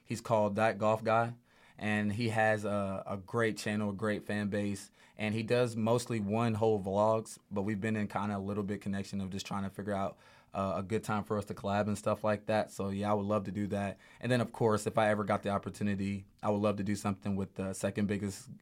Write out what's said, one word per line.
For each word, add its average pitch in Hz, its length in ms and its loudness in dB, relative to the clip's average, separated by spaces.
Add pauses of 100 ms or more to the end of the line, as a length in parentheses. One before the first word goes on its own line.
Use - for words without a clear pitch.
He's 113 180 -6
called 104 340 2
That 107 240 2
Golf 110 240 2
Guy, 117 300 2 (440)
and 104 340 0
he 113 180 0
has 110 360 4
a, 101 400 -2
a 101 120 -6
great 110 400 0
channel, 107 340 -2
a - 20 -2
great 104 320 -2
fan 104 220 -2
base, 101 420 -2 (300)
and 107 160 0
he 113 80 0
does 120 320 2
mostly 117 440 2
one 110 360 2
hole 107 260 4
vlogs, 104 560 2 (140)
but 101 100 -2
we've 104 200 0
been 110 160 0
in 107 100 0
kinda 104 280 -2
a 98 40 -2
little 101 240 -4
bit 98 180 -4
connection 98 400 -4
of 95 80 -6
just 95 160 -6
trying 98 180 -4
to 95 60 -4
figure 101 240 -4
out, 98 240 -2 (340)
uh, 98 260 -2
a 98 40 -2
good 104 220 -2
time 104 200 -2
for 107 140 -2
us 98 80 -2
to - 80 -8
collab 101 340 0
and 104 80 0
stuff 107 280 -2
like 107 240 0
that. 107 240 2
So, 98 180 -4
yeah, 101 220 -2
I - 20 4
would 104 140 2
love 104 160 2
to 101 80 -8
do 101 160 -2
that. 101 320 -2 (200)
And 120 120 -2
then, 123 100 4
of 110 100 -2
course, 107 360 2
if 107 100 -2
I 110 120 6
ever 107 140 2
got 101 200 0
the 101 60 -2
opportunity, 98 760 -2 (160)
I 104 80 0
would 104 120 2
love 104 160 2
to 98 60 -2
do 101 120 0
something 101 400 -2
with 95 180 -4
the 95 200 -4
second 101 340 0
biggest 98 400 -2 (140)